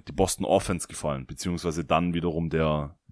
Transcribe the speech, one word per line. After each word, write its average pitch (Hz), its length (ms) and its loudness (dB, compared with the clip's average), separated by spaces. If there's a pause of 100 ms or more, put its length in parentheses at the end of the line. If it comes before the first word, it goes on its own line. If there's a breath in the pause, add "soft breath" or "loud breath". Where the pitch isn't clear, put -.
die 73 60 -10
Boston - 340 0
Offense 92 420 2
gefallen, 69 380 -6
beziehungsweise 85 580 -4
dann 85 300 2
wiederum 82 340 0
der, 76 500 0 (120)